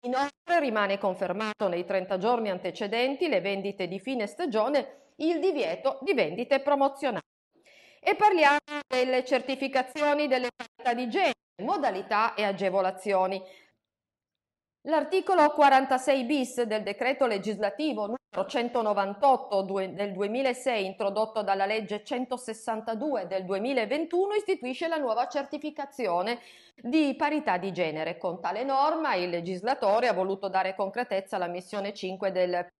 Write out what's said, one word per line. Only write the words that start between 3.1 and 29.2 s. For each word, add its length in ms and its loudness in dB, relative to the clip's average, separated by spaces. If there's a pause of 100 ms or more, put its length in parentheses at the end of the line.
le 140 2
vendite 480 -2
di 100 -6
fine 300 -4
stagione 800 -2 (100)
il 240 0
divieto 640 0
di 120 0
vendite 460 0
promozionali. 640 0 (760)
E 160 2
parliamo 440 6 (280)
delle 380 0
certificazioni 1040 0
delle 260 0
parità 400 -4
di 160 -4
genere, 220 2 (320)
modalità 680 0
e 100 0
agevolazioni. 1000 0 (1400)
L'articolo 680 4
quarantasei 760 4
bis 380 0
del 220 -2
decreto 420 0
legislativo 760 -2
numero 460 -4
centonovantotto 1120 2
due-, 300 -4
del 200 -4
duemilasei, 760 -2
introdotto 560 -2
dalla 240 2
legge 380 -4
centosessantadue 1200 -4
del 180 -4
duemilaventuno, 920 0
istituisce 520 -2
la 100 -2
nuova 300 0
certificazione 1120 -4 (420)
di 380 2
parità 380 0
di 160 -4
genere. 440 -2
Con 240 -6
tale 220 -4
norma 540 2
il 120 0